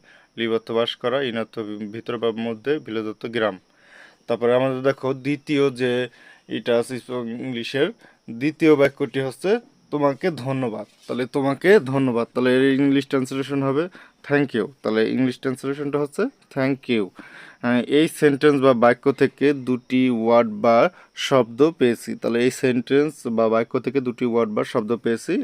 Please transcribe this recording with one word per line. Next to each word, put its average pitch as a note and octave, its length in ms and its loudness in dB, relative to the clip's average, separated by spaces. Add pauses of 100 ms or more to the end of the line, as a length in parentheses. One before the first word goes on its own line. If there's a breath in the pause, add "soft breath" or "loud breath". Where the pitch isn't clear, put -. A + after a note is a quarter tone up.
(380 soft breath)
"live" A2+ 160 -2
অর্থ A2+ 180 -4
বাস A#2 240 -2
করা, B2 260 -2
"in" A#2 160 -4
অর্থ A2 180 -8 (360)
ভিতরে A#2 260 -8
বা A#2 140 0
মধ্যে, A2+ 480 -4
"ভিলেজ" A2 260 -6
অর্থ G#2+ 200 -10
গ্রাম। A2 300 -2 (720 loud breath)
তারপরে A#2 280 0
আমাদের C3 280 0
দেখো, C3+ 300 0
দ্বিতীয় C#3 560 -2
যে B2 380 -2 (400 loud breath)
এটা A#2+ 320 0
আছে A#2+ 200 -6
স্পোকেন A#2+ 400 -8
ইংলিশের, C3 480 -4 (420 soft breath)
দ্বিতীয় D3 460 2
বাক্যটি C3+ 440 0
হচ্ছে, F3+ 400 -2 (320)
"তোমাকে C#3+ 400 0
ধন্যবাদ"। B2 560 -6 (200)
তাহলে B2 180 -4
"তোমাকে C#3 540 2
ধন্যবাদ", B2+ 540 0
তাহলে B2+ 220 2
এর C3 80 4 (100)
ইংলিশ C#3 340 2
ট্রান্সলেশন C3+ 560 -2
হবে C3+ 200 0 (400 loud breath)
"thank C#3+ 320 2
you"। G2 120 0 (140)
তাহলে A2 300 0
ইংলিশ B2+ 280 -2
ট্রান্সলেশনটা C#3 600 -6
হচ্ছে D3 240 -4
"thank C3+ 560 -4 (100)
you"। G#2+ 200 0 (540 loud breath)
আহ, A#2+ 240 2
এই D3+ 200 2
সেন্টেন্স C#3+ 540 2
বা C3 120 6
বাক্য A#2+ 380 4
থেকে C3+ 420 2
দুটি B2+ 560 -2
ওয়ার্ড A#2 420 4
বা A#2 380 4 (260 loud breath)
শব্দ B2+ 560 2
পেয়েছি। A#2+ 440 -2
তাহলে A#2 280 -2
এই B2+ 80 2
সেন্টেন্স C3+ 640 0 (140)
বা A2+ 220 2
বাক্য A#2+ 300 0
থেকে B2+ 220 -2
দুটি B2 240 -4
ওয়ার্ড A#2 260 0
বা B2 120 -2
শব্দ A2+ 320 -2
পেয়েছি, A#2 380 -4 (100)